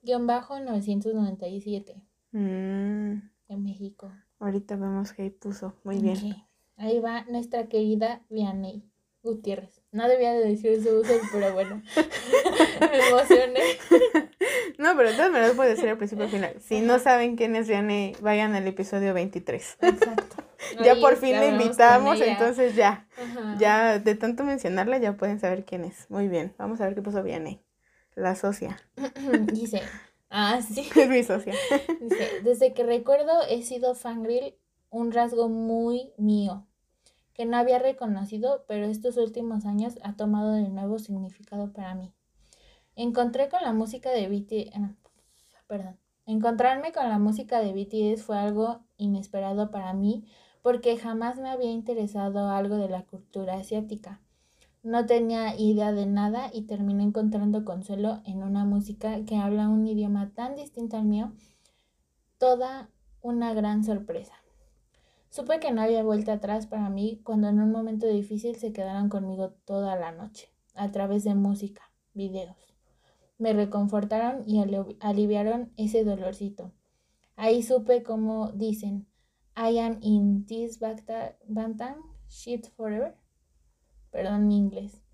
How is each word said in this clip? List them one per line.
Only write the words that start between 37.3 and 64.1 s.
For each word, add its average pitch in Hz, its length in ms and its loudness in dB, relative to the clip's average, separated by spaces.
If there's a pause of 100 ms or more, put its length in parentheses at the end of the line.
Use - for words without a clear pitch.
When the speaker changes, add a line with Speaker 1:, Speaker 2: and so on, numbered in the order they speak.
Speaker 1:
que 233 100 -8
no 240 140 0
había 247 200 4
reconocido, 220 880 -2
pero 208 200 -4
estos 220 320 -4
últimos 226 480 -4
años 214 360 -2
ha 208 140 -10
tomado 214 360 0
de 208 180 0
nuevo 196 280 -6
significado 202 760 -10
para 185 200 -10
mí. 185 200 -14 (840)
Encontré 240 540 0
con 359 120 0
la 240 120 -2
música 226 360 -4
de 214 180 0
B 202 120 -2
T 208 280 -6
S, - 80 -20
ah, 202 180 -6 (720)
perdón. 190 320 -10 (260)
Encontrarme 233 680 0
con 285 180 -2
la 214 80 2
música 214 420 0
de 196 140 -2
B 196 100 -4
T 214 300 0
S 214 80 -8
fue 208 160 -4
algo 214 420 -2 (160)
inesperado 202 720 -4
para 190 220 -8
mí, 202 320 -2 (380)
porque 240 340 2
jamás 226 420 -6
me 262 120 -10
había 247 200 -4
interesado 208 800 -4
algo 202 280 -2
de 196 120 -2
la 185 160 -6
cultura 190 520 -10
asiática. 214 680 -8 (600)
No 233 220 -2
tenía 226 560 0
idea 214 320 2
de 202 140 -2
nada 208 480 -2
y 220 80 -8
terminé 202 400 -2
encontrando 214 640 0
consuelo 202 580 -6
en 190 180 -8
una 196 220 -2
música 208 600 -2
que 220 100 -4
habla 208 320 0
un 220 180 2
idioma 202 480 -2
tan 262 220 -8
distinto 233 400 -10
al 214 80 -2
mío. 214 280 0 (1040)
Toda 254 500 2 (320)
una 233 340 -2
gran 214 300 0
sorpresa". 202 480 -6 (1000)